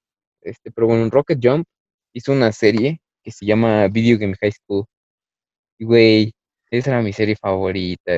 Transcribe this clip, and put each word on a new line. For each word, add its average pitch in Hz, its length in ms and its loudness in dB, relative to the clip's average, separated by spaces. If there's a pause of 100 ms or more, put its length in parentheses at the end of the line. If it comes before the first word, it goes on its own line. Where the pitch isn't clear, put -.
(420)
Este, 110 280 -16
pero 113 160 -2
bueno, 113 180 2
en 110 60 -2
Rocket 143 320 0
Jump 139 240 2 (460)
hizo 123 200 -6
una 123 200 2
serie 117 480 0 (220)
que - 80 -18
se - 160 -16
llama 107 420 2
Video 113 300 2
Game 101 200 -4
High 104 140 -2
School. 101 320 -8 (920)
Y, 110 80 -12
güey, 110 460 4 (380)
esa 123 200 -4
era 123 100 0
mi 104 140 -4
serie 107 220 -2
favorita, 95 800 -4